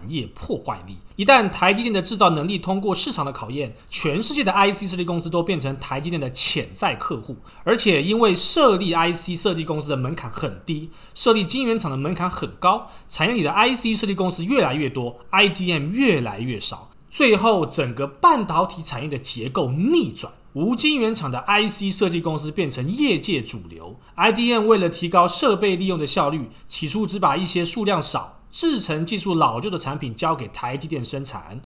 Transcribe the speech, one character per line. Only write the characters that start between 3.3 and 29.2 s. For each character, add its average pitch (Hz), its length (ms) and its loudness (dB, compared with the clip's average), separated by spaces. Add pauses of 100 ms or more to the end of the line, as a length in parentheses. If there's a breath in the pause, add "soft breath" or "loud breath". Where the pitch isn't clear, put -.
考 113 180 -10
验， 131 240 -6 (140 loud breath)
全 160 340 -2
世 285 120 -2
界 285 100 0
的 185 80 2
I 196 180 4
C 202 160 -2
设 180 80 -4
计 180 120 -4
公 170 160 -2
司 170 80 -8
都 170 120 2
变 170 160 -2
成 135 200 -4
台 135 200 -6
积 156 120 -6
电 170 100 -2
的 131 100 -4
潜 131 440 0
在 165 220 -2
客 - 220 -6
户。 117 180 -12 (280 loud breath)
而 214 100 2
且 175 280 4
因 208 160 0
为 214 160 6
设 240 420 4
立 175 160 0
I 170 180 2
C 175 240 -4
设 175 200 0
计 160 100 -4
公 156 160 -4
司 143 80 -6
的 143 80 -2
门 131 180 -4
槛 120 160 -8
很 101 360 -6
低， 156 240 -6 (240 loud breath)
设 - 180 4
立 202 140 2
晶 254 200 0
圆 226 120 2
厂 147 120 -4
的 131 60 -4
门 147 180 -2
槛 175 140 -2
很 147 280 -6
高， 208 320 2 (200 loud breath)
产 208 200 0
业 240 40 0
里 220 100 0
的 147 80 2
I 226 240 4
C 226 220 0
设 214 100 -2
计 196 80 -2
公 185 160 0
司 170 140 -4
越 247 160 2
来 139 140 2
越 143 160 -2
多 120 300 -6 (100)
，I 202 180 4
D 180 240 -2
M 151 180 -2
越 220 300 2
来 107 200 -4
越 117 200 -4
少。 - 300 -6 (180)
最 240 280 4
后， 180 280 4
整 123 300 -2
个 139 120 -4
半 262 400 4
导 170 200 2
体 165 160 -10
产 - 200 -6
业 156 60 -6
的 139 100 -6
结 123 320 -6
构 135 200 -2
逆 208 420 2
转， - 200 -10 (220)
无 190 200 0
晶 294 240 2
圆 226 160 0
厂 143 160 -4
的 123 100 -4
I 208 280 2
C 196 220 0
设 185 180 2
计 170 140 -2
公 156 160 -2
司 151 120 -8
变 156 200 -2
成 127 200 -4
业 247 280 2
界 147 240 -2
主 110 260 -10
流。 82 320 -18 (140)
I 208 180 6
D 240 180 2
M 220 160 2
为 220 120 6
了 175 100 2
提 170 220 -4
高 180 180 6
设 220 260 2
备 190 220 2
利 190 120 -2
用 175 100 0
的 147 80 -2
效 147 240 2
率， 147 180 -4 (180 loud breath)
起 - 220 -6
初 208 180 -2
只 196 120 -4
把 151 180 4
一 185 80 -2
些 175 180 0
数 202 220 -2
量 196 160 2
少、 - 400 -4 (100)
制 294 300 0
程 160 240 -2
技 202 140 -2
术 180 160 -2